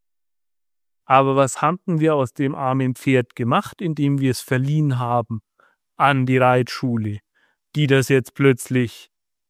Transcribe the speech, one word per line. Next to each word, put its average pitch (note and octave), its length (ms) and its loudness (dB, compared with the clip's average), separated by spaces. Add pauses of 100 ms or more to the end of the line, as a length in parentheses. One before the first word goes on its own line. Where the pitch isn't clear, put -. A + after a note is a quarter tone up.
(1080)
Aber C3+ 280 4
was C3+ 260 0
hatten E3 380 -2
wir D#3 140 2
aus C3+ 200 -2
dem C#3+ 200 -2
armen C3 400 -2
Pferd B2+ 400 0
gemacht, C3 460 -4
indem D3 400 -2
wir C3+ 100 0
es - 120 -4
verliehen C#3 560 -2
haben A#2+ 420 -4 (560)
an C3+ 300 2
die B2+ 120 2
Reitschule, A#2+ 840 0 (560)
die D3 100 0
das C3+ 240 4
jetzt C3 240 0
plötzlich B2+ 760 0 (400)